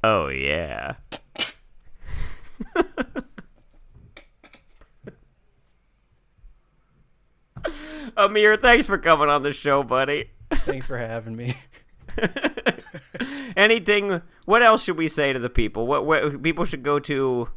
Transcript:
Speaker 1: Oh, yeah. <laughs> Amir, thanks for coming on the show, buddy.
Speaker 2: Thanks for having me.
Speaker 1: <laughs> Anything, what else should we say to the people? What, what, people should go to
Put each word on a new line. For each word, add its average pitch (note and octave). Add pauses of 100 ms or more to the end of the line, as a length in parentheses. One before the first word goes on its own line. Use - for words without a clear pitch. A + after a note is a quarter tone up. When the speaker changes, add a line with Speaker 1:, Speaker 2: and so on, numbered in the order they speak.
Speaker 1:
Oh, G#2
yeah. C#2 (1800)
<laughs> E4+ (4000)
Amir, G#3+
thanks A#3+
for G3
coming D3+
on C#3+
the C#3+
show, C#3
buddy. C3 (200)
Speaker 2:
Thanks C#3
for C3
having A2+
me. B2 (640)
Speaker 1:
<laughs> B3+
Anything, G3+ (240)
what A3
else A3
should F3
we D#3+
say C#3+
to C3
the A#2+
people? A#2
What, C#3
what, D3
people E3
should -
go D3
to C3+